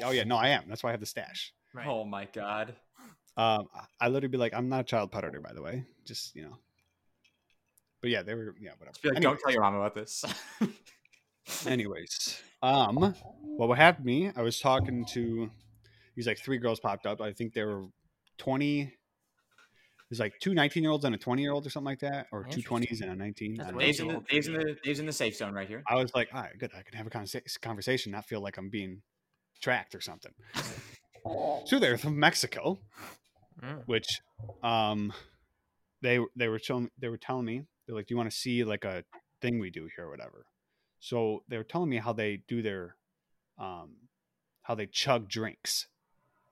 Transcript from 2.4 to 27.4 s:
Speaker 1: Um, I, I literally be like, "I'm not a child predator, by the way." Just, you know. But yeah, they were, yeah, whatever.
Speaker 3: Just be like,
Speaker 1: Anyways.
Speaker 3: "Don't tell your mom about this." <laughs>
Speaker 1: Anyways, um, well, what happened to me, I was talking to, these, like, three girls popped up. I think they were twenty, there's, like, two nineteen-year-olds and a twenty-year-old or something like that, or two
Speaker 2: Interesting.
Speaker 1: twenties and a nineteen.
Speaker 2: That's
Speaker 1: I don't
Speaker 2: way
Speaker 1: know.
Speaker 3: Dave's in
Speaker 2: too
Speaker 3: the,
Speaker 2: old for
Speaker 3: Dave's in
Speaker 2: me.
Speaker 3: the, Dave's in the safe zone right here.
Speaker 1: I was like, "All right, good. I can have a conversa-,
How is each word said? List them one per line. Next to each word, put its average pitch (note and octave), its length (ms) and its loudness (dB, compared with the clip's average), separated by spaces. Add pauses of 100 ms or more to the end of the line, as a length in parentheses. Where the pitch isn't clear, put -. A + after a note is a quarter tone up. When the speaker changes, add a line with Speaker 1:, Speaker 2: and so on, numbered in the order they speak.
Speaker 1:
Um, A2 400 4
I, - 100 -14 (180)
I A#2+ 60 4
literally C3+ 240 2
be C3 60 0
like, A#2 160 2
"I'm A#2+ 140 0
not C3 120 0
a A#2+ 40 -4
child G#2 260 2
predator, D#2+ 300 -6
by - 140 -12
the D2+ 80 -10
way." A#2 220 -6 (220)
Just, - 300 -12
you D2+ 60 -12
know. D2+ 160 -16 (1400)
But B2 80 0
yeah, G#2+ 120 2
they G#2 120 -6
were, A2 260 -8
yeah, F#2+ 180 -16
whatever. D2 140 -18
Speaker 3:
Just - 100 -12
be D3 60 2
like, C3+ 100 4
Speaker 1:
Anyways. D3 140 6
Speaker 3:
"Don't D3 80 -4
tell C#3+ 120 4
your A2+ 100 6
mom G2+ 120 6
about G2+ 200 0
this." - 280 -6 (380)
<laughs> - 1040 -6
Speaker 1:
Anyways, G#2 760 -4 (220)
um, B2+ 340 4 (460)
well, A2+ 260 0
what B2 100 6
happened D#3+ 260 10
to - 20 -6
me, D3+ 300 2
I B2 60 0
was A#2 180 0
talking C3 460 2
to, A2+ 440 -2 (640)
these, A#2 140 -6
like, G#2+ 100 2
three C3+ 200 0
girls A2+ 200 2
popped G2+ 260 -2
up. G#2+ 160 0
I G#2+ 120 -2
think A2 200 -6
they A2 120 0
were G2+ 220 -4 (520)
twenty, C#3+ 540 0 (1160)
there's, A#2 120 -4
like, G#2+ 200 0
two G3 140 2
nineteen-year-olds D3+ 500 4
and B2 100 2
a G#2 40 -2
twenty-year-old C#3+ 480 0
or C3+ 40 -8
something C#3 160 -6
like C3+ 140 -4
that, C#3 320 -4
or G#2 100 -6
two - 40 -10 (120)
Speaker 2:
Interesting. A#2+ 60 -2
Speaker 1:
twenties A#2 360 -2
and F#2+ 100 -6
a F#2 60 -6
nineteen. G#2 400 -6
Speaker 2:
That's G#2+ 120 -8
Speaker 1:
I - 20 -8
don't F#2 80 -6
Speaker 2:
way C3+ 80 2
Speaker 1:
know. - 20 -
Speaker 3:
Dave's D3 120 4
in D#3+ 60 -4
Speaker 2:
too D#3+ 40 -2
Speaker 3:
the, E3 60 -2
Speaker 2:
old - 120 -10
for C#3 60 0
Speaker 3:
Dave's D3 140 2
in E3 40 -4
Speaker 2:
me. D#3+ 120 -2
Speaker 3:
the, D3+ 200 -2
Dave's C#3 160 0
in D3+ 60 -4
the D3+ 60 -4
safe A2 240 -2
zone G2+ 180 -4
right G2 140 -4
here. A2 200 -10
Speaker 1:
I A#2 80 4
was B2+ 180 2
like, A#2+ 200 2
"All C3 80 -6
right, F#2 160 -12
good. B2 200 -8
I F#2 40 -14
can - 160 -18
have A2 80 -8
a A2 40 -8
conversa-, - 520 -8